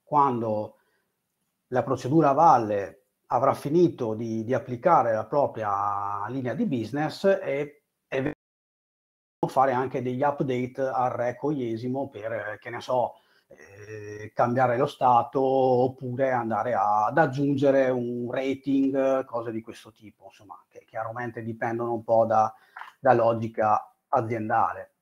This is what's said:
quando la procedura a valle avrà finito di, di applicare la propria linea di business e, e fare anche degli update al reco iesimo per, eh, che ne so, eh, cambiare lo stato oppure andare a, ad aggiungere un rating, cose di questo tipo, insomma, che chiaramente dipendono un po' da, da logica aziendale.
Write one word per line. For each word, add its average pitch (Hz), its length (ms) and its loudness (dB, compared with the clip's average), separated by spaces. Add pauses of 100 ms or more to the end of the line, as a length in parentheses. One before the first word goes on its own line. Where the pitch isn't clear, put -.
quando 117 760 -2 (880)
la 120 160 0
procedura 135 460 2
a 135 40 4
valle 113 760 2 (200)
avrà 135 260 2
finito 143 600 2
di, 113 320 -4
di 123 80 -2
applicare 123 580 2
la 110 140 0
propria 101 1040 -2
linea 123 240 -6
di 214 120 -2
business 139 600 -4
e, 147 580 -2 (240)
e 131 260 -4 (1120)
fare 135 260 2
anche 127 280 -4
degli 127 200 -4
update 131 600 -2
al 123 300 -2
reco 123 400 -4
iesimo 123 560 -4
per, 107 240 -10
eh, 107 280 -8
che 123 100 -14
ne 120 120 -10
so, 123 340 -2 (320)
eh, 104 880 -16
cambiare 123 440 2
lo 139 80 2
stato 127 560 2
oppure 131 920 0
andare 113 440 -2
a, 104 300 2
ad 131 120 0
aggiungere 139 720 2
un 120 420 -4
rating, 135 920 0
cose 120 260 -8
di 110 100 -8
questo 110 300 -20
tipo, 104 340 -20
insomma, 95 420 -20
che - 180 -20
chiaramente 117 560 -8
dipendono 117 520 -4
un 113 100 -6
po' 113 220 4
da, 110 280 2 (460)
da 131 140 4
logica 113 760 2 (180)
aziendale. 110 920 -2